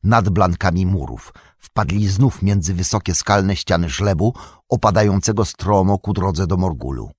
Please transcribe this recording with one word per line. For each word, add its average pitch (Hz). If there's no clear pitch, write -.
nad 104
blankami 90
murów. 69
Wpadli 101
znów 101
między 95
wysokie 92
skalne 98
ściany 85
żlebu, 98
opadającego 104
stromo 98
ku 101
drodze 92
do 90
Morgulu. 65